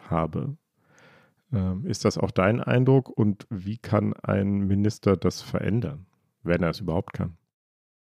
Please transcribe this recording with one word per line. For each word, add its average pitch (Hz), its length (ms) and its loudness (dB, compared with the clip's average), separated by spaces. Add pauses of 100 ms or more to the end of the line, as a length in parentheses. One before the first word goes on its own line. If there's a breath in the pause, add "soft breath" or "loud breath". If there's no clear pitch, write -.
habe. 82 480 -2 (960 soft breath)
Ähm, 92 320 -2
ist - 180 -4
das 107 140 2
auch - 140 0
dein 104 300 2
Eindruck 127 480 4
und 104 420 0
wie 101 260 -8
kann 107 360 0
ein 101 480 0
Minister 98 540 2
das 87 260 -2
verändern, 92 680 -4 (340)
wenn 85 220 0
er 82 80 2
es - 80 -6
überhaupt 85 340 -4
kann? 85 240 -6 (720)